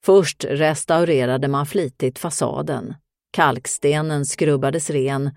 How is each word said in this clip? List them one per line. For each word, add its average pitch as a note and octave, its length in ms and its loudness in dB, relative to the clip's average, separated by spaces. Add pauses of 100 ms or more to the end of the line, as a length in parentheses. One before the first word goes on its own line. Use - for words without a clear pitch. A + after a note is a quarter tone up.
Först F#3+ 400 4
restaurerade D3 1040 0
man C#3 180 0
flitigt C3 520 -4
fasaden. C#3+ 760 -4 (380)
Kalkstenen D3 960 0
skrubbades D3 640 0
ren, C#3 460 -2